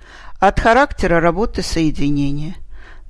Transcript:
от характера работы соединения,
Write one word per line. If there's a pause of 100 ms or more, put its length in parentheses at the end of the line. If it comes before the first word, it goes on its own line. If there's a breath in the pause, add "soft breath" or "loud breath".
(400 loud breath)
от
характера
работы
соединения, (540 loud breath)